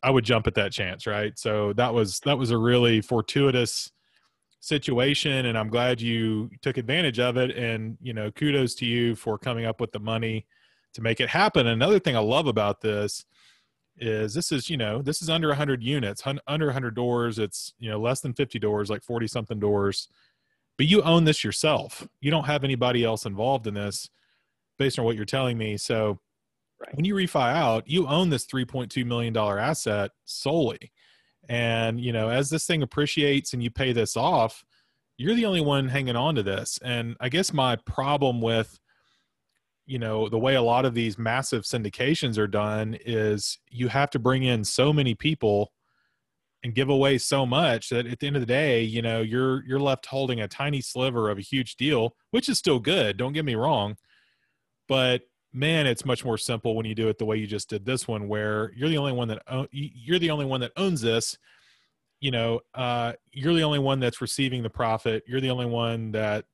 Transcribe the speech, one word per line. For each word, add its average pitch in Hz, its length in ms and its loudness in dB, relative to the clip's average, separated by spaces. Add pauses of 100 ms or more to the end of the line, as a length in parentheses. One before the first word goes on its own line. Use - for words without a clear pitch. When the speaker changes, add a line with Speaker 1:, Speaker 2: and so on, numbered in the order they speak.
Speaker 1:
I 131 100 2
would 127 140 4
jump 110 220 2
at 113 80 0
that 101 160 0
chance, 90 380 -6
right? 104 280 -4
So 107 360 -2
that 117 200 2
was, 110 280 0
that 139 180 0
was 123 140 0
a 117 60 2
really 120 420 4
fortuitous 123 920 0 (720)
situation, 135 840 0
and 113 120 0
I'm 110 100 -2
glad 120 320 2
you 113 500 0 (120)
took 135 140 -2
advantage 135 420 -2
of 123 180 2
it. 127 200 0
And, 113 440 -4
you 123 120 -10
know, 107 180 -6
kudos 143 460 0
to 123 100 -4
you 117 300 2
for 107 220 -4
coming 117 260 -4
up 113 160 -2
with 117 100 -4
the - 80 -8
money 110 480 -4 (480)
to 117 80 -10
make 113 180 0
it 123 80 2
happen. 175 380 4
Another 127 320 4
thing 151 180 0
I 113 40 4
love 127 260 4
about 104 340 2
this 104 440 -2 (720)
is 110 380 -2
this 170 180 -2
is, 135 180 -2
you 160 60 -2
know, 113 260 -2
this 147 180 -4
is 160 100 -8
under 160 200 2
a 143 60 2
hundred 139 260 0
units, 120 380 -2
hun-, 139 260 -6
under 151 220 0
a 135 40 -2
hundred 123 220 -4
doors. 120 460 0
It's, - 400 -6
you 117 100 -8
know, 107 100 -4
less 117 200 0
than 135 140 -6
fifty 123 260 -4
doors, 104 300 0
like 101 120 -4
forty 117 240 -4
something 110 320 -6
doors, 101 500 0 (680)
but 139 80 4
you 202 160 6
own 165 220 6
this 156 200 4
yourself. - 640 0 (140)
You 139 80 0
don't 156 160 0
have 147 180 0
anybody 123 400 2
else 113 220 -2
involved 113 400 -2
in 104 80 -4
this 101 340 -6 (680)
based 135 200 0
on 123 60 -2
what 113 120 2
you're 107 100 -6
telling 127 320 -2
me. 107 180 -4
So 107 420 0 (600)
Speaker 2:
Right. - 140 -14
Speaker 1:
when 143 100 -2
you 202 120 0
refi 151 360 2
out, 123 360 2
you 165 180 2
own 165 240 2
this 135 140 0
three 127 200 -4
point 123 240 -8
two 127 160 -2
million 120 280 -2
dollar 104 260 0
asset 107 540 0 (140)
solely. 135 680 -2 (560)
And, 117 520 0
you 123 120 -2
know, 110 160 0
as 135 220 0
this 160 160 -2
thing 160 180 2
appreciates 143 680 0
and 127 80 -4
you 120 80 -2
pay 127 240 0
this 117 240 0
off, 127 480 2 (520)
you're 160 180 0
the 233 120 2
only 185 140 2
one 139 280 2
hanging 127 260 0
on 143 220 2
to 110 80 2
this. 98 400 -4
And 117 340 -4
I 123 120 -2
guess 170 220 0
my 131 220 2
problem 135 640 0
with, 113 380 0 (1080)
you 131 120 -6
know, 110 300 -2
the 113 100 0
way 131 160 4
a 127 80 4
lot 120 220 4
of 127 100 2
these 113 240 -2
massive 117 460 -2
syndications 123 760 -2
are 107 80 2
done 107 580 -2
is 107 540 -2 (100)
you 123 200 -4
have 139 220 2
to 135 100 -2
bring 131 240 2
in 120 180 2
so 131 300 2
many 131 240 2
people 107 560 2 (920)
and 117 140 -4
give 131 140 2
away 139 280 4
so 139 260 0
much 127 440 2
that 120 180 0
at 120 140 -8
the 143 80 -4
end 143 80 -2
of 135 60 0
the 117 40 -4
day, 127 360 2
you 113 200 -2
know, 113 180 0
you're, 131 440 0
you're 135 160 -2
left 139 260 0
holding 127 360 -2
a 104 40 -4
tiny 139 340 -4
sliver 123 480 -2
of 104 100 -2
a - 40 -10
huge 131 320 -4
deal, 123 400 0 (160)
which 240 180 0
is 262 80 0
still 139 220 2
good. 117 380 0
Don't 123 160 -4
get 156 120 -4
me 127 120 -2
wrong, 110 400 0 (880)
but 127 360 2 (320)
man, 151 320 2
it's 120 180 0
much 131 220 -2
more 117 100 0
simple 113 400 -2
when 113 80 -2
you 110 100 -6
do 110 140 0
it 110 80 0
the - 80 -4
way 107 100 0
you 107 120 -2
just 101 240 -8
did 101 160 -6
this 127 200 -2
one, 107 220 -6
where 107 480 -2
you're 143 140 -2
the 160 80 0
only 139 140 -2
one 123 140 -2
that 110 220 -6
o-, 131 240 -4
y-, 143 220 -8
you're 131 240 -2
the 170 120 0
only 147 140 -2
one 131 160 -2
that 120 160 -6
owns 180 240 0
this. 113 380 0 (840)
You 139 120 -4
know, 117 280 0 (140)
uh, 120 400 -2 (180)
you're 143 220 0
the 165 80 4
only 151 160 2
one 135 200 2
that's 123 220 0
receiving 127 420 -2
the 113 60 -2
profit. 110 580 -2
You're 127 140 -4
the 131 80 0
only 123 160 -2
one 117 480 -2
that 107 420 -2